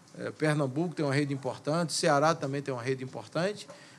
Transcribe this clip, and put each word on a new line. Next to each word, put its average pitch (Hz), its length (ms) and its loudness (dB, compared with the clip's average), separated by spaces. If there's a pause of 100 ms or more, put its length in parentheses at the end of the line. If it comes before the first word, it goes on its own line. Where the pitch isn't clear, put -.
(180)
é, 113 120 -6
Pernambuco 151 640 0
tem 160 100 -2
uma 135 100 0
rede 143 200 2
importante, 156 580 -2
Ceará 156 420 4
também 143 280 -4
tem 135 100 -4
uma 123 100 -4
rede 127 220 -2
importante, 156 640 -4 (300)